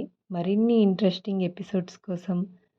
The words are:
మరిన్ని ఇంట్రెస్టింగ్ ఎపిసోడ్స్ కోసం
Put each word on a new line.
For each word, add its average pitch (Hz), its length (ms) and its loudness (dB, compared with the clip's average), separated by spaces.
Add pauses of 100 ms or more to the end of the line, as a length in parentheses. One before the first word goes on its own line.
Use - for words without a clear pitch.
(300)
మరిన్ని 202 520 2
ఇంట్రెస్టింగ్ 190 600 0
ఎపిసోడ్స్ 180 560 -6
కోసం 180 400 -6 (400)